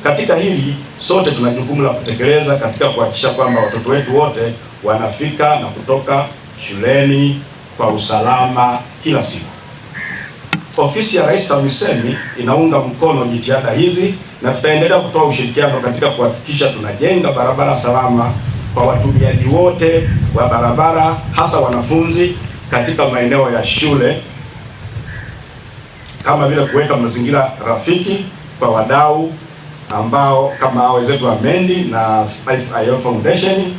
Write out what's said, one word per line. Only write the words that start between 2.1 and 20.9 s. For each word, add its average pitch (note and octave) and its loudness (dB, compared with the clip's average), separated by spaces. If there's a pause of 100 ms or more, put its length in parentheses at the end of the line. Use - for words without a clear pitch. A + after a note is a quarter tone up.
katika - 0
kuhakikisha A#2 0
kwamba B2 0
watoto A#2 -2
wetu C3+ 0
wote A#2 0 (320)
wanafika C#3+ 0
na A2+ -6
kutoka C3+ -2 (440)
shuleni C#3 2 (360)
kwa A2 0
usalama B2 0 (240)
kila C#3 0
siku. - 0 (1300)
Ofisi D#3+ 0
ya F3 4
Rais - 2
tamisemi C#3 0 (240)
inaunga C#3+ 2
mkono B2+ 0
jitihada A#2 0
hizi F3+ 2 (280)
na B2 0
tutaendelea D#3+ 2
kutoa D#3 0
ushirikiano C3 0
katika B2 0
kuhakikisha C3+ -2
tunajenga C#3 0
barabara C3 2
salama A#2+ 2 (420)
kwa B2 2
watumiaji - 4
wote E3 4 (260)
wa B2 2
barabara, D#3 2 (160)